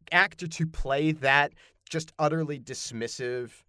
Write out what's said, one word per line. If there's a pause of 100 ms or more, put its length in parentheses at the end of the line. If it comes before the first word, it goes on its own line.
(100)
actor
to
play
that (360)
just
utterly
dismissive (180)